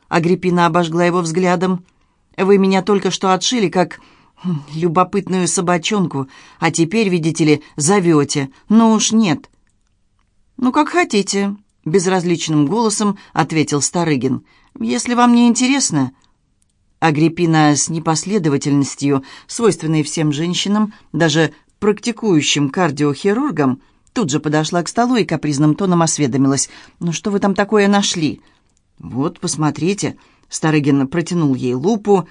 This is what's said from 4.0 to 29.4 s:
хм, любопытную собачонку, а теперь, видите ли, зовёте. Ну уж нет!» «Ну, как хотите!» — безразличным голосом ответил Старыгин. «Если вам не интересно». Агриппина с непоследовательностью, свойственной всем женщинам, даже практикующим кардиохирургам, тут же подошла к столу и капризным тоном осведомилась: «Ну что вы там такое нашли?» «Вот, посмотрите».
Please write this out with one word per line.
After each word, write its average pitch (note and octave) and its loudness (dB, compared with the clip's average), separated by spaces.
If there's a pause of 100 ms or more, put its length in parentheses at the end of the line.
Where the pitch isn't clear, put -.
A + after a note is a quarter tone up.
хм, E3 -4 (120)
любопытную F3+ -2
собачонку, F3 -2 (320)
а E3 0
теперь, E3 0
видите E3 0
ли, D3 4 (140)
зовёте. D3+ 2 (180)
Ну A3 6
уж G#3+ 0
нет!» A3 0 (1080)
«Ну, B3 0
как D4+ 0
хотите!» — G3+ 0 (280)
безразличным E3 2
голосом G#3 0 (140)
ответил D3+ 0
Старыгин. C3 -2 (340)
«Если A#3+ -4
вам A#3+ 2
не A#3+ 6
интересно». A#3 0 (920)
Агриппина D#3+ 2
с - -4
непоследовательностью, D3 -2 (220)
свойственной D#3+ 0
всем D3+ -2
женщинам, F#3 -2 (180)
даже D#3 2 (260)
практикующим G3 0
кардиохирургам, D3+ -2 (320)
тут D3+ -2
же D3 -2
подошла D#3 -2
к - -12
столу A#3+ 0
и F#3+ 2
капризным D3+ 0
тоном F3+ 0
осведомилась: C#3 0 (300)
«Ну E3+ -4
что G3+ -6
вы G3 0
там G3 0
такое G3+ 2
нашли?» G3 0 (580)
«Вот, C3+ -6
посмотрите». D#3 -2 (320)